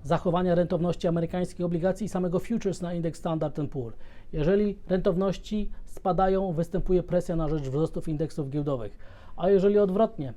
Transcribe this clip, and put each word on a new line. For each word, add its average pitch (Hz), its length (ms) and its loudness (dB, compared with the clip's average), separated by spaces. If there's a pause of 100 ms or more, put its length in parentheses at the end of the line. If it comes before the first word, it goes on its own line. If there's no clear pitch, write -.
zachowania 175 480 2
rentowności 175 520 0
amerykańskich 175 580 -2
obligacji 180 400 0
i 160 40 -4
samego 180 300 0
futures 196 420 -2
na 175 120 -4
indeks 170 260 -2
Standard 160 400 -2
and 143 120 -2
Poor. 117 220 -6 (400)
Jeżeli 196 440 2 (100)
rentowności 190 800 0 (160)
spadają, 190 680 0
występuje 170 500 2
presja 175 320 0
na 160 120 2
rzecz 151 160 0
wzrostów 156 440 -2
indeksów 151 420 -2
giełdowych. 139 480 -4 (400)
A 175 120 2
jeżeli 202 300 6
odwrotnie 196 580 2